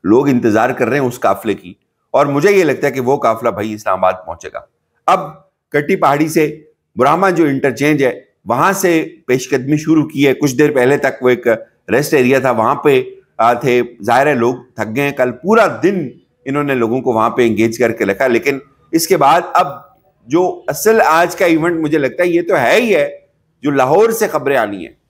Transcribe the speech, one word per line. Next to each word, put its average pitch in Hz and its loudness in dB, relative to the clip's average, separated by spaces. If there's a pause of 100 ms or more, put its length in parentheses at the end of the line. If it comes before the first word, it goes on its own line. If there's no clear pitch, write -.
लोग 127 4
इंतजार 120 2
कर 123 -2
रहे 139 -2
हैं 131 -2
उस 120 -6
काफिले 101 -2
की 92 -14 (380)
और 143 2
मुझे 147 2
ये 190 4
लगता 135 -2
है 135 -2
कि 131 -4
वो 131 0
काफिला, 113 -2
भाई, 107 -8
इस्लामाबाद 95 -2
पहुंचेगा। - -14 (400)
अब 170 -4 (220)
कट्टी 147 -2
पहाड़ी 156 0
से 156 -4 (220)
बुरहामा 160 2
जो 165 2
इंटरचेंज 139 0
है, - -4 (180)
वहां 143 0
से 170 -2
पेशकदमी 131 -2
शुरू 151 2
की 135 -2
है। 135 4
कुछ 143 -2
देर 139 2
पहले 131 2
तक 135 -2
वो 127 4
एक 120 0 (220)
रेस्ट 143 0
एरिया 131 2
था, 127 0
वहां 113 0
पे, 131 0 (200)
आ, 117 4
थे। 120 -2
जाहिर 123 2
है, 147 2
लोग 120 -4
थक 107 -2
गए 110 -4
हैं। 139 -4
कल 127 0
पूरा 196 2
दिन 151 -4 (260)
इन्होंने 139 -2
लोगों 120 -2
को 123 -2
वहां 110 2
पे 120 2
एंगेज 113 0
करके 113 0
रखा, 101 0
लेकिन 127 0 (300)
इसके 165 0
बाद 160 2
अब - -2 (420)
जो 175 -2
असल 220 0
आज 165 2
का 190 0
इवेंट 165 0
मुझे 151 -2
लगता 135 -2
है, 180 0
ये 170 0
तो 175 -2
है 147 2
ही 233 0
है, 143 -4 (340)
जो 139 -2
लाहौर 147 2
से 214 -2
खबरें 139 -2
आनी 101 -4
है। - -20